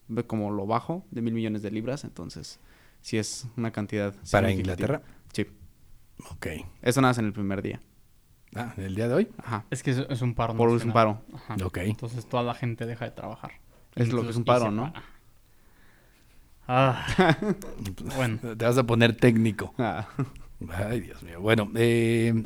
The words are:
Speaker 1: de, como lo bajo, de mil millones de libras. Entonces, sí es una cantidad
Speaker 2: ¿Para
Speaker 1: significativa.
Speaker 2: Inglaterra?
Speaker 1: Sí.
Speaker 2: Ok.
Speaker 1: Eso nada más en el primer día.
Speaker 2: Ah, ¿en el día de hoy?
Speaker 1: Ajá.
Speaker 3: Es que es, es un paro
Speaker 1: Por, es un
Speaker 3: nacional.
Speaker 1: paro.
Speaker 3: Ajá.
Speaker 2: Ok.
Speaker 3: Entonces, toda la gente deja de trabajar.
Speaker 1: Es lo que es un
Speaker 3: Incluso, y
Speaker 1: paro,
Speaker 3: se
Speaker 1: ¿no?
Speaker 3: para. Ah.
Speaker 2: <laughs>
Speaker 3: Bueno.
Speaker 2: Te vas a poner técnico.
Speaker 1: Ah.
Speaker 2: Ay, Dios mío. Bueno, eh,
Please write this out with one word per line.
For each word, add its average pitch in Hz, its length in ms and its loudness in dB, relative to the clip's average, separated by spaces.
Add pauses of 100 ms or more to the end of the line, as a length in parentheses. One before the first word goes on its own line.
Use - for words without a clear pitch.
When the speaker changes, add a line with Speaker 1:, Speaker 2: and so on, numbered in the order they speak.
Speaker 1:
de, 113 180 -4
como 104 260 -2
lo 101 160 -4
bajo, 139 440 -2
de 120 100 -6
mil 117 120 -2
millones 110 300 -2
de 101 80 -6
libras. 113 320 -6
Entonces, - 560 -14 (420)
sí - 160 -4
es 110 300 -6 (100)
una 113 140 -2
cantidad 104 420 -2 (180)
Speaker 2:
¿Para 98 160 4
Speaker 1:
significativa. 95 40 2 (460)
Speaker 2:
Inglaterra? - 40 -18 (320)
Speaker 1:
Sí. 104 140 -2 (840)
Speaker 2:
Ok. - 160 -10 (360)
Speaker 1:
Eso 123 180 4
nada 131 80 6
más 120 80 2
en 113 80 0
el 104 80 -2
primer 98 300 -4
día. 101 180 -8 (760)
Speaker 2:
Ah, 117 220 -8
¿en 95 80 -6
el 95 100 -6
día 110 120 0
de 123 80 0
hoy? 208 120 2 (100)
Speaker 1:
Ajá. 110 340 -6
Speaker 3:
Es 127 120 -6
que 143 80 0
es, 123 60 2 (120)
es 127 120 -4
un 123 140 0
paro 113 200 -2
Speaker 1:
Por, 117 140 6
es 120 140 4
un 117 60 -2
Speaker 3:
nacional. 110 40 2
Speaker 1:
paro. 110 280 4 (120)
Speaker 3:
Ajá. 104 320 -6
Speaker 2:
Ok. 92 140 -4
Speaker 3:
Entonces, 110 480 -4
toda 123 160 0
la 120 100 -2
gente 117 320 -6
deja 117 200 -8
de 113 60 -8
trabajar. - 400 -14 (440)
Speaker 1:
Es 120 180 2
lo 120 100 2
que 117 60 -4
es 110 60 -4
un 120 60 0
Speaker 3:
Incluso, - 0 -
y - 20 -2
Speaker 1:
paro, 123 220 6
Speaker 3:
se 104 60 0
Speaker 1:
¿no? 120 220 -2
Speaker 3:
para. - 100 -14 (1600)
Ah. 127 400 4
Speaker 2:
<laughs> 160 1080 0
Speaker 3:
Bueno. 117 240 0 (180)
Speaker 2:
Te 113 80 0
vas 120 120 4
a 131 80 6
poner 117 300 6
técnico. 113 640 4
Speaker 1:
Ah. 101 300 -2 (640)
Speaker 2:
Ay, 104 320 -4
Dios - 200 -14
mío. 85 200 -14
Bueno, 107 340 4
eh, 117 580 4 (120)